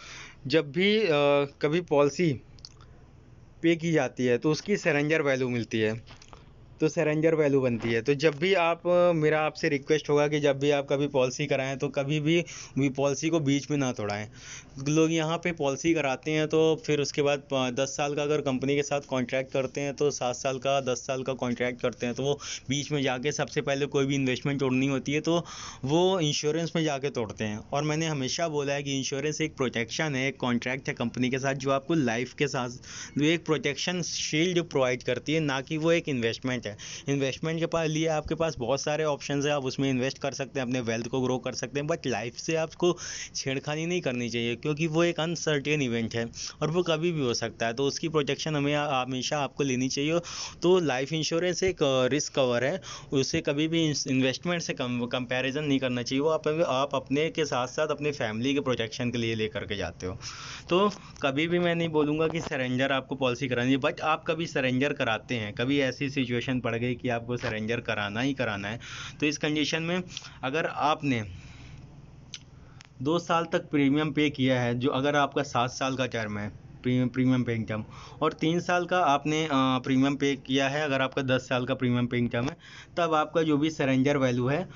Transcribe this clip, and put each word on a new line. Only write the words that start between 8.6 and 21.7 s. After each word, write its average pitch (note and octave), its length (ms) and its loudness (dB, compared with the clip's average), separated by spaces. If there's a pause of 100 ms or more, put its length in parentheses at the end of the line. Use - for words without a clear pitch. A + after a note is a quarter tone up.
अ, F3 240 6
मेरा D#3 300 4
आपसे D#3 280 0
रिक्वेस्ट D3 400 0
होगा D3 180 4
कि D3+ 120 2
जब C#3+ 200 4
भी C#3+ 120 4
आप C#3+ 180 2
कभी C#3+ 180 2
पॉलिसी C3+ 380 2
कराएं, C3+ 320 -2
तो C#3+ 100 -2
कभी C#3+ 320 -2
भी, E3 260 2 (320)
भी C#3 120 4
पॉलिसी C#3 400 0
को E3 100 4
बीच C#3 320 0
में D3 60 0
ना C3 140 2
तोड़ाएं। G#2 380 -4 (580)
लोग D#3+ 240 4
यहाँ E3 260 0
पे F3 140 -2
पॉलिसी D#3+ 420 0
कराते C#3+ 380 0
हैं, D#3 160 2
तो D#3+ 380 4
फिर D3 160 2
उसके C#3 200 -2
बाद C#3+ 220 2 (100)
प-, B2+ 160 2
दस C3+ 180 0
साल D3 280 -2
का D3 80 -2
अगर D3 180 0
कंपनी C3 340 0
के C#3+ 80 2
साथ C#3+ 180 -2
कॉन्ट्रैक्ट C3 500 -2
करते C3+ 300 -2
हैं, C#3+ 120 -4
तो C#3+ 180 2
सात B2 240 -2
साल C3 220 -2
का, C3+ 240 2
दस B2+ 160 -2
साल C3 260 -4
का C3 100 -2
कॉन्ट्रैक्ट B2 480 -2